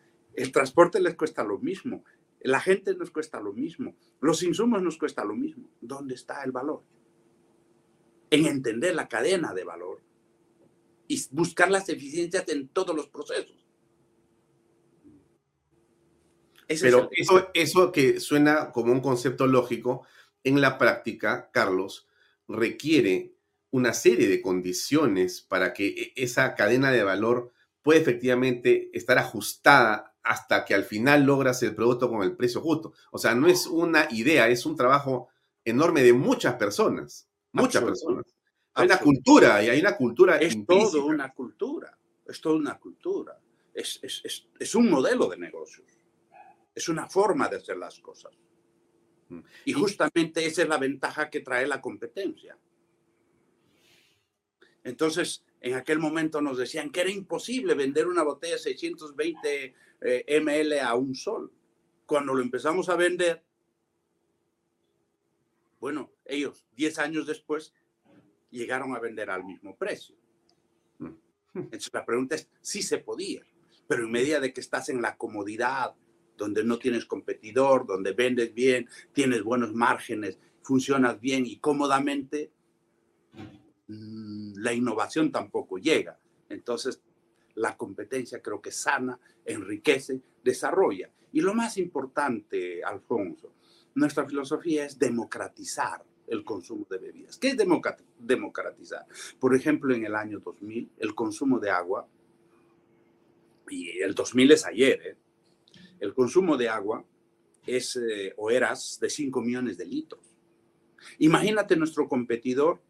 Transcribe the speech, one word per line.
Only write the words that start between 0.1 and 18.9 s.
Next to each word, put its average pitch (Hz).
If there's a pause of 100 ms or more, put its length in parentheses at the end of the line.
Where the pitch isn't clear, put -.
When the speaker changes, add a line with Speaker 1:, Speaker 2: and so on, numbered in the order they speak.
Speaker 1:
el 131
transporte 170
les 175
cuesta 156
lo 101
mismo, 127 (360)
la 131
gente 196
nos 180
cuesta 151
lo 104
mismo, 127 (260)
los 165
insumos 202
nos 175
cuesta 131
lo 107
mismo. 135 (120)
¿Dónde 131
está 139
el 131
valor? 131 (1500)
En 151
entender 135
la 143
cadena 143
de 92
valor 87 (1080)
y 147 (120)
buscar 170
las 190
eficiencias 165
en 143
todos 175
los 147
procesos. - (3000)
Ese 160
es 127
Speaker 2:
Pero -
Speaker 1:
el -
Speaker 2:
eso, 185
eso 165
que 123
suena 147
como 120